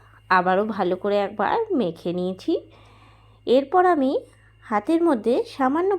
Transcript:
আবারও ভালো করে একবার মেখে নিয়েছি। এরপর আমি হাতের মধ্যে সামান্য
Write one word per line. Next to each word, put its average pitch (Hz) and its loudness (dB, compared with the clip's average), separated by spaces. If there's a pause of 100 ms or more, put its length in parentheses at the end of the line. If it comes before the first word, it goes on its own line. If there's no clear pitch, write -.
(300)
আবারও 185 2 (120)
ভালো 185 0
করে 202 -2 (100)
একবার 208 -2 (200)
মেখে 180 -2
নিয়েছি। 185 -4 (920)
এরপর 269 2 (120)
আমি 269 0 (520)
হাতের 269 0
মধ্যে 247 2 (200)
সামান্য 302 0